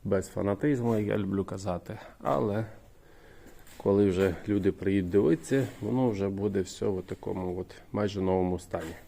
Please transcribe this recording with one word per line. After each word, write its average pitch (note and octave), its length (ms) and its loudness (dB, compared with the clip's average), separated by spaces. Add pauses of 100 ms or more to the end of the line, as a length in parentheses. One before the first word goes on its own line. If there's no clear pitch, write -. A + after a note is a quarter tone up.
без G2 240 0
фанатизму, A2+ 680 0
як G#2 80 0
я G#2 120 0
люблю G2 260 -2
казати. G2 540 -6 (240)
Але A2+ 440 0 (1080)
коли G2+ 320 4
вже F#2 260 4 (140)
люди G2 240 4
приїдуть G2 380 0
дивитися, C3+ 560 4 (140)
воно B2 300 0
вже G2 180 -2
буде G2 320 0
все - 260 -4
в F#2 160 -2
такому F#2 580 -6
от - 140 -10 (180)
майже G2+ 280 -2
новому F#2 380 2
стані. - 360 -8 (140)